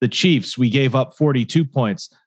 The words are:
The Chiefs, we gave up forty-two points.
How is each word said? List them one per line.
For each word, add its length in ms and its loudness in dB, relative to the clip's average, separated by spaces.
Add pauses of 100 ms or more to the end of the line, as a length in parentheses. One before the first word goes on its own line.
The 60 0
Chiefs, 500 0
we 100 2
gave 260 0
up 220 -2
forty-two 480 0
points. 460 -4 (160)